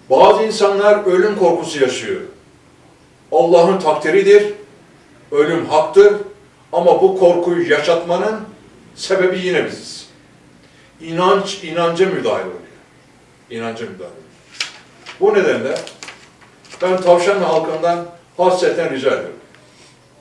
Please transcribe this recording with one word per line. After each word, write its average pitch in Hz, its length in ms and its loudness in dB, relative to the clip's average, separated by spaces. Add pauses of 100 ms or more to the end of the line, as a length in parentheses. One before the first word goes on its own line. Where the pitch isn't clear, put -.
Bazı 214 340 4
insanlar 202 640 2
ölüm 196 340 2
korkusu 165 400 0
yaşıyor. 110 420 -2 (1080)
Allah'ın 170 480 4
takdiridir, 190 760 2 (800)
ölüm 151 340 0
haktır 202 480 4 (600)
ama 175 280 2
bu 190 180 2
korkuyu 175 500 0
yaşatmanın 175 720 -2 (540)
sebebi 185 440 -2
yine 175 260 -2
biziz. - 440 -14 (920)
İnanç, 185 640 -2
inanca 170 420 -2
müdahale 120 380 -4
oluyor. 90 160 -14 (880)
İnanca 113 360 -10
müdahale 92 260 -16
oluyor. - 140 -20 (960)
Bu 208 140 2
nedenle 135 420 0 (1040)
ben 185 200 0
Tavşanlı 180 420 2
halkından 160 640 -2 (320)
hasreten 170 520 0
rica 135 200 -4
ediyorum. - 260 -6 (840)